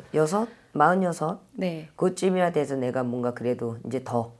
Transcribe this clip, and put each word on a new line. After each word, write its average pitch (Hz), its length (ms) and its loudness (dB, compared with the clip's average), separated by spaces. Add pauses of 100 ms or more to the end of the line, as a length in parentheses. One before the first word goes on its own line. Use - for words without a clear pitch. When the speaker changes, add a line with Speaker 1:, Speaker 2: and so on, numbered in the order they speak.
(140)
Speaker 1:
여섯? 165 340 2 (260)
마흔여섯? 170 680 2 (140)
Speaker 2:
네. 170 440 -6
Speaker 1:
그쯤이나 185 540 2
돼서 143 240 0
내가 127 280 -2
뭔가 123 300 -2
그래도 117 520 -4
이제 123 180 -4
더 117 360 -2